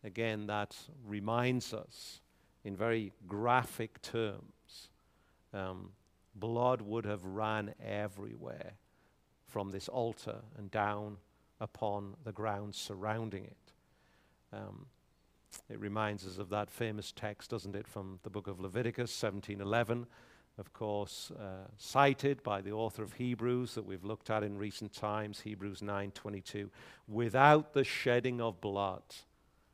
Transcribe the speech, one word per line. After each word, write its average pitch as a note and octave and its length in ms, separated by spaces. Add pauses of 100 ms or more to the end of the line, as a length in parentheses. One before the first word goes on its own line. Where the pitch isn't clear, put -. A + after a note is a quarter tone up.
again, G#2+ 440
that G#2 280 (320)
reminds A#2 680
us - 480 (440)
in G2+ 100
very A2 380 (140)
graphic A#2 720
terms, - 880 (640)
um, F#2 380 (440)
blood A#2 460
would G#2+ 240
have G#2 180
ran G#2+ 500 (100)
everywhere G#2 880 (760)
from G2 240
this F#2+ 160
altar A2+ 540 (160)
and G#2 120
down G#2 480 (420)
upon G2+ 640
the A2+ 80
ground G#2 440
surrounding G#2+ 680
it. - 280 (800)
Um, G2+ 320 (840)
it A2 100
reminds G#2 480
us F#2 100
of F#2+ 120
that G#2 200
famous G#2+ 420
text, - 380
doesn't G2 260
it, G#2+ 120
from F#2+ 360
the G#2 60
book G2 180
of F#2 120
Leviticus A2+ 520
seventeen G2+ 500
eleven, A#2 440 (520)
of - 160
course, G#2 680
uh, F#2+ 280 (100)
cited C#3 680
by G2+ 180
the G2 100
author G#2+ 320
of F#2+ 100
Hebrews B2 600
that G#2+ 100
we've F#2+ 200
looked G#2+ 240
at G#2+ 140
in G2+ 140
recent G#2 360
times, G#2+ 460
Hebrews G2+ 420
nine G2+ 300
twenty-two. G2+ 580 (380)
"Without C3 680
the C#3 100
shedding B2 580
of A2 200
blood, G2 420 (720)